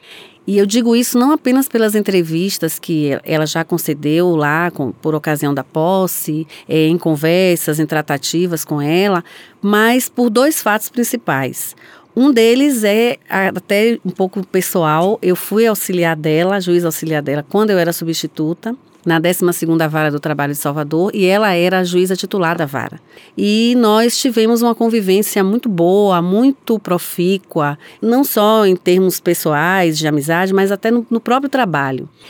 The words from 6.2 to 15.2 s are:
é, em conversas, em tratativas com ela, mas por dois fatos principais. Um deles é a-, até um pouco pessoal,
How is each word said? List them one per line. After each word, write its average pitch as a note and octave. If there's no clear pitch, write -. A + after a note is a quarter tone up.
é, D#3
em E3+
conversas, E3
em D#3
tratativas D#3
com D3+
ela, E3+
mas A3
por A#3+
dois B3+
fatos G#3+
principais. E3+
Um C4
deles A#3+
é A3
a-, F#3+
até G#3
um F3+
pouco F#3
pessoal, F3+